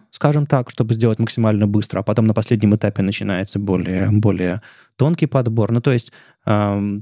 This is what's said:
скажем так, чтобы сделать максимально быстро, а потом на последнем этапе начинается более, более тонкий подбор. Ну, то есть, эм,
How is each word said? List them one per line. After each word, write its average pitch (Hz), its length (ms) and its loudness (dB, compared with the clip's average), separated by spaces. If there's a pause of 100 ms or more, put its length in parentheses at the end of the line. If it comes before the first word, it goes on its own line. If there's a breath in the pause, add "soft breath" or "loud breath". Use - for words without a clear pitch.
скажем 147 360 0
так, 135 240 0
чтобы 113 240 -2
сделать 110 240 2
максимально 107 480 0
быстро, 104 360 -2
а - 20 -8
потом 110 220 0
на 107 80 4
последнем 104 420 2
этапе 107 260 -2
начинается 98 580 -4
более, 92 520 -2
более 98 500 2 (360 loud breath)
тонкий 160 280 0
подбор. 117 460 0
Ну, 117 80 2
то 131 140 2
есть, 120 180 -2 (340 soft breath)
эм, 101 560 0